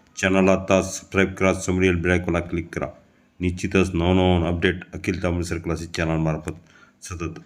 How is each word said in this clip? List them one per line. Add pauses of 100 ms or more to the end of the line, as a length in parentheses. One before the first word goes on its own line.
(220)
चॅनलला
आता
सबस्क्राईब
करा,
समोरील
बेल
आयकॉनला
क्लिक
करा. (520)
निश्चितच
नवनवीन
अपडेट (180)
अखिल
तांबळे
सर
क्लासेस
चॅनलमार्फत (520)
सतत